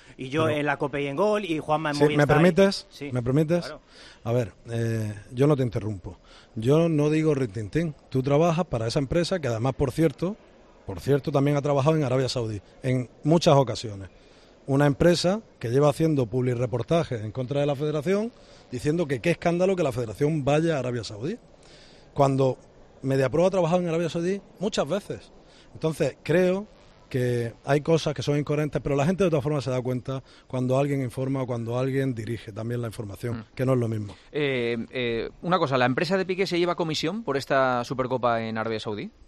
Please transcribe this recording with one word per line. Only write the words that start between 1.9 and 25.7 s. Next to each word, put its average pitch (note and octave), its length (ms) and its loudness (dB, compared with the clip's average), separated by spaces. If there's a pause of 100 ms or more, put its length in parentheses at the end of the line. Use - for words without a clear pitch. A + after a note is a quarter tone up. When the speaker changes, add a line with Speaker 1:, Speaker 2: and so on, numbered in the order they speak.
Speaker 1:
en C#3+ 60 -4
Speaker 2:
Sí, D3 60 -4
¿me D3 80 8
Speaker 1:
Movistar D3 160 4
y - 20 -2 (100)
Speaker 2:
permites? F#3 520 4
Speaker 1:
Sí, C#3+ 200 -12
Speaker 2:
¿Me B2 120 -2
permites? D3+ 440 2
Speaker 1:
claro. C#3+ 140 -12 (420)
Speaker 2:
A A2+ 100 -4
ver, A#2+ 200 -2 (180)
eh, A2+ 440 -4 (180)
yo B2+ 160 2
no D3+ 80 4
te C3 80 0
interrumpo. G#2 540 -6 (360)
Yo C#3+ 340 2
no D3+ 220 2
digo D#3 240 2
rintintín. C3 600 -4 (120)
Tú C3 140 -2
trabajas D#3 440 2
para A2+ 200 -4
esa A#2+ 140 0
empresa E3+ 400 -2
que C#3 80 -2
además, A#2 260 0
por C#3 160 0
cierto, D#3+ 460 0 (500)
por F2+ 140 -10
cierto, C#3 320 0
también C#3+ 240 2
ha C#3+ 60 0
trabajado C#3+ 340 2
en D#3 80 2
Arabia B2+ 240 0
Saudí A2 320 -4 (240)
en B2+ 260 -2 (140)
muchas D#3 320 6
ocasiones. G#2 540 -2 (580)
Una C#3+ 180 4
empresa E3+ 540 2 (180)
que A#2 120 -6
lleva C#3+ 180 4
haciendo D3 380 2
publireportajes B2 960 -2
en G#2+ 100 -8
contra C3 280 -4
de C#3+ 60 2
la C#3+ 80 0
federación, D3+ 560 -2 (400)
diciendo D3+ 380 0
que C3+ 120 -2
qué E3+ 120 2
escándalo F3 420 2
que F3+ 80 0
la C#3+ 80 2
federación B2+ 540 -2
vaya D#3 320 2
a - 20 -4
Arabia B2 240 -4
Saudí. A2+ 340 -8 (800)
Cuando C3+ 440 2 (440)
MediaPro C3+ 440 2
ha F#3+ 40 4
trabajado F3+ 320 2
en F3+ 60 -4
Arabia E3 220 -2
Saudí F3+ 300 -2 (180)
muchas G3+ 300 -2
veces. D3+ 440 -6 (400)